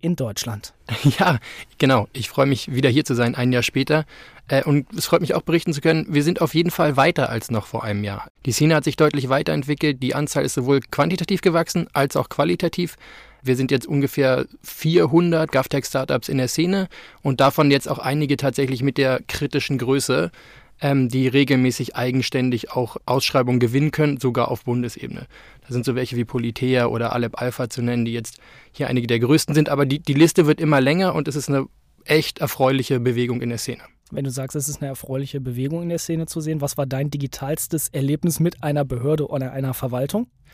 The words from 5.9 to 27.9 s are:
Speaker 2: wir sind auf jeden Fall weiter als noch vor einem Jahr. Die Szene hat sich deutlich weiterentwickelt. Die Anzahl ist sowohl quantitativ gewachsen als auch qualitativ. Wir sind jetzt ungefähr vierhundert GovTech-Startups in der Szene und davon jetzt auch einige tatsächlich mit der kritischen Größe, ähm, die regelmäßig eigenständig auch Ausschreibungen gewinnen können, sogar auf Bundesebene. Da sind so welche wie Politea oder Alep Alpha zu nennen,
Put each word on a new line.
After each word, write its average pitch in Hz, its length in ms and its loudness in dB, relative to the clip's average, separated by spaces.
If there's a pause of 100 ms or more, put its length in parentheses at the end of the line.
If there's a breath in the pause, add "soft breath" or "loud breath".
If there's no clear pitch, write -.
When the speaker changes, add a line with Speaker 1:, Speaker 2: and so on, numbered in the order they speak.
Speaker 2:
wir 147 160 2
sind 170 160 0
auf 165 140 0
jeden 170 180 2
Fall 151 240 0
weiter 143 320 2
als 113 220 -6
noch 110 160 -2
vor 113 180 -8
einem 104 180 -4
Jahr. 101 240 -8 (180)
Die 123 80 -2
Szene 156 220 4
hat 151 100 2
sich 143 120 -2
deutlich 147 320 2
weiterentwickelt. 147 760 0
Die 127 140 -2
Anzahl 143 280 -2
ist 139 100 -4
sowohl 135 260 2
quantitativ 170 640 -2
gewachsen 165 500 0
als 139 240 0
auch 143 120 -2
qualitativ. 170 680 -2 (460 loud breath)
Wir 127 120 0
sind 131 160 0
jetzt 139 160 0
ungefähr 135 600 0 (160)
vierhundert 165 880 2
GovTech-Startups 135 760 0
in 143 100 0
der 127 100 0
Szene 185 400 0 (340 loud breath)
und 135 180 -2
davon 139 300 4
jetzt 139 180 2
auch 120 100 -4
einige 139 380 0
tatsächlich 131 460 -2
mit 135 160 0
der 131 280 2
kritischen 143 520 -4
Größe, 131 520 0 (500 loud breath)
ähm, 139 280 2
die 131 180 0
regelmäßig 127 720 2
eigenständig 127 720 -2
auch 123 340 -4
Ausschreibungen 127 560 2
gewinnen 131 300 2
können, 147 280 0
sogar 120 300 0
auf 123 160 -6
Bundesebene. 123 600 -6 (400 loud breath)
Da - 60 -10
sind 120 120 -2
so 120 120 0
welche 123 200 -4
wie 120 80 0
Politea 120 600 0
oder 117 260 -2
Alep 120 300 -4
Alpha 123 260 -4
zu 123 140 -6
nennen, 120 220 0